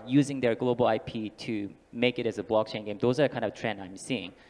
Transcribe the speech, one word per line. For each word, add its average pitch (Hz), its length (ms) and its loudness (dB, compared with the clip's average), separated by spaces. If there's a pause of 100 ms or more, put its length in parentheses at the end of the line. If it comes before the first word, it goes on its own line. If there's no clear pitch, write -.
using 135 340 4
their 117 140 2
global 123 320 2
I 110 120 4
P 107 300 -6
to 104 400 -6 (240)
make 120 260 2
it 117 80 -2
as 104 120 0
a 101 40 -4
blockchain 107 440 0
game. 104 120 -6
Those 127 220 2
are 131 80 6
the - 0 -
kind 113 160 -4
of 101 100 -4
trend 101 280 -6
I'm 95 160 -14
seeing. 95 340 -6 (180)